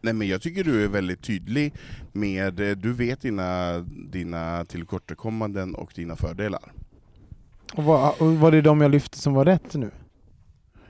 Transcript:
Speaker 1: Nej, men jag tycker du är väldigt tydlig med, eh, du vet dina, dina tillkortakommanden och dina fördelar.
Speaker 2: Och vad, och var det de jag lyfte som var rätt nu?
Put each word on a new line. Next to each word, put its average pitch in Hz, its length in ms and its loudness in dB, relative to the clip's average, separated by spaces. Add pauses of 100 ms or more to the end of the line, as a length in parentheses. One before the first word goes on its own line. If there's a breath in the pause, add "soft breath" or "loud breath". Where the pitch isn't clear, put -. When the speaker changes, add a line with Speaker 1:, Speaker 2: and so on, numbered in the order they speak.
Speaker 1:
Nej, 113 120 -2
men 107 160 -2
jag 95 140 -2
tycker 175 220 -4
du 117 200 2
är 101 40 0
väldigt 95 340 -2
tydlig 120 520 -4 (380 loud breath)
med, 95 480 -2
eh, 101 160 0
du 107 160 -4
vet 123 280 -2
dina, 90 580 -2 (340)
dina 85 520 -6
tillkortakommanden 98 1080 -8
och - 200 -12
dina 85 220 -8
fördelar. 92 560 -6 (1000)
Speaker 2:
Och 151 100 -4
vad, 147 340 4
och 160 180 4
var 160 160 6
det 156 100 6
de 151 180 6
jag 143 100 6
lyfte - 280 0
som 143 160 0
var 135 100 4
rätt 180 300 2
nu? 123 160 -4 (1000 soft breath)